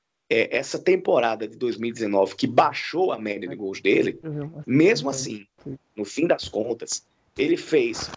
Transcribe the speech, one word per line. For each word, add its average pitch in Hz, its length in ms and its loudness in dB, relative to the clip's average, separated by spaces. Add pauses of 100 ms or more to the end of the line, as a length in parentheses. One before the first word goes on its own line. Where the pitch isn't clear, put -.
(300)
é, 113 280 2
essa 139 200 -4
temporada 135 680 2
de 113 80 -20
dois 117 220 -2
mil 117 140 -4
e - 20 -8
dezenove, 101 420 2
que - 120 0
baixou 151 680 2
a 120 60 -4
média 104 280 -6
de 90 80 -10
gols 98 240 -8
dele, - 400 2 (480)
mesmo 185 420 4
assim, 127 380 -8 (480)
no 104 80 -6
fim 147 240 -2
das 165 220 0
contas, 117 560 -6 (320)
ele 156 180 2
fez 120 600 0